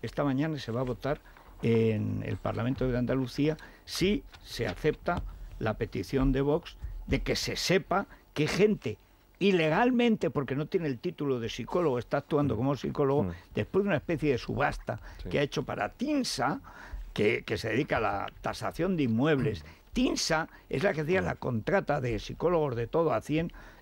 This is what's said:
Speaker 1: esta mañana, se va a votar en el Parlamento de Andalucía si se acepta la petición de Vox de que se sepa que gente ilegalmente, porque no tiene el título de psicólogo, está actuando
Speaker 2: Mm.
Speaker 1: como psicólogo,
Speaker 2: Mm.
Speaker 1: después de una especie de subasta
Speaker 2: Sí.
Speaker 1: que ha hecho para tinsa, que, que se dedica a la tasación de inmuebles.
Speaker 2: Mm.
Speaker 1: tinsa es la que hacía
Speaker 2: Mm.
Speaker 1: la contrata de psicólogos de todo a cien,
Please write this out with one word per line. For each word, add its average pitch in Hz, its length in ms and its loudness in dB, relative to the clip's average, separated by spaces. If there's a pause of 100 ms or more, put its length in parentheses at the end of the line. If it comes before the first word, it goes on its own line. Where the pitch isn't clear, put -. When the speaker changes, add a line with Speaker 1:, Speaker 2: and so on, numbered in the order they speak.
Speaker 1:
esta 147 220 -2
mañana, 143 340 0
se 117 140 -8
va 120 80 -2
a 131 40 -2
votar 127 360 -4 (420)
en 110 640 2
el 104 100 -4
Parlamento 117 520 -2
de 123 100 0
Andalucía 131 580 0 (280)
si - 400 0 (180)
se - 240 -6
acepta 156 560 0 (360)
la 110 200 0
petición 131 540 0
de 135 80 2
Vox 147 360 0 (300)
de 135 160 0
que 127 140 0
se 107 200 -4
sepa 180 500 2 (280)
que 147 120 2
gente 180 520 2 (400)
ilegalmente, 202 920 4
porque 135 240 -2
no 147 120 -2
tiene 170 200 0
el 131 120 -2
título 143 420 -2
de 113 80 -4
psicólogo, 131 500 0
está 131 200 -2
actuando 143 360 2
Speaker 2:
Mm. - 40 -4
Speaker 1:
como 135 180 0
psicólogo, 139 480 2
Speaker 2:
Mm. 87 80 -2 (220)
Speaker 1:
después 185 300 2
de 202 40 0
una 175 80 2
especie 151 360 2
de 120 60 4
subasta 117 600 -2 (220)
Speaker 2:
Sí. 98 80 -8
Speaker 1:
que 110 100 2
ha - 20 4
hecho 147 220 -2
para 101 260 -2
tinsa, 262 720 -2 (520)
que, 117 320 2
que 107 140 -4
se 113 120 -4
dedica 135 280 2
a - 20 2
la 101 260 0 (140)
tasación 113 560 -2
de 151 80 2
inmuebles. 117 580 2
Speaker 2:
Mm. - 40 -18 (260)
Speaker 1:
tinsa 247 560 0 (220)
es 135 140 -2
la 196 100 2
que 156 80 -2
hacía 180 180 2
Speaker 2:
Mm. 175 60 -2
Speaker 1:
la - 80 -2
contrata 143 680 0
de 120 180 -2
psicólogos 151 580 0
de 117 100 -2
todo 156 260 2
a 110 80 0
cien, 160 320 -2 (300)